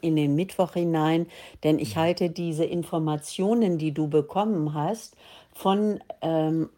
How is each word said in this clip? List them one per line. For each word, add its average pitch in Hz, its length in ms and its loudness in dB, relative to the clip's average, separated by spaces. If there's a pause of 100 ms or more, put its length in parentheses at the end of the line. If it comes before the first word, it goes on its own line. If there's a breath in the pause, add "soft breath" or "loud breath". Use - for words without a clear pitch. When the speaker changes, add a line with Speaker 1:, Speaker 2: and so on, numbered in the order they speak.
Speaker 1:
in 160 140 2
den 143 200 4
Mittwoch 180 380 0
hinein. 165 540 0 (360 loud breath)
Denn 156 140 4
ich - 180 -4
Speaker 2:
Mhm. 165 40 -2
Speaker 1:
halte 175 300 2
diese 165 360 -2
Informationen, 175 1120 0
die 156 160 -2
du 151 160 -2
bekommen 156 640 0
hast, 165 420 -4 (380 loud breath)
von, 208 500 0 (200)
ähm, 160 540 0